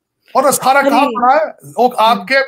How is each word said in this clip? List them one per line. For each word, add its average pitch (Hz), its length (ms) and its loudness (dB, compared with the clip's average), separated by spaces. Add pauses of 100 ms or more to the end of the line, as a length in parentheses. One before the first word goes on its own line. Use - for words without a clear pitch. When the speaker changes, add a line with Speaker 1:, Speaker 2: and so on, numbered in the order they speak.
(360)
Speaker 1:
और 262 160 2
सारा 269 300 0
कहाँ 277 180 2
Speaker 2:
अरे। 269 100 0
Speaker 1:
पड़ा 240 240 0
है? 311 120 0
वो 185 420 -4
Speaker 2:
हम्म। 240 120 -4
Speaker 1:
आपके, 220 360 0 (120)